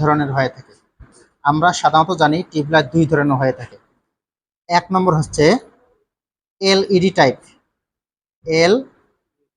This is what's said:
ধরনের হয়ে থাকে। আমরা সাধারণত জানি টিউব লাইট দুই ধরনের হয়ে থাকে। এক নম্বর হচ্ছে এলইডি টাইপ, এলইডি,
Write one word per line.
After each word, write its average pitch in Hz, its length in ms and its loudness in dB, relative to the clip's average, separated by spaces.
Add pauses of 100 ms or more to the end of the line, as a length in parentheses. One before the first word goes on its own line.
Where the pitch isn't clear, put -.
ধরনের 151 360 0
হয়ে 131 200 -2
থাকে। - 180 -20 (760)
আমরা 156 180 2 (120)
সাধারণত 156 300 0 (120)
জানি 151 160 2 (120)
টিউব 147 220 -4
লাইট 156 220 2
দুই 165 160 2
ধরনের 143 300 0
হয়ে 131 200 -2
থাকে। 113 160 -18 (1000)
এক 170 60 -4 (100)
নম্বর 185 260 2
হচ্ছে - 240 0 (1300)
এলইডি 190 480 0
টাইপ, 139 200 2 (1200)
এলইডি, - 640 -4 (320)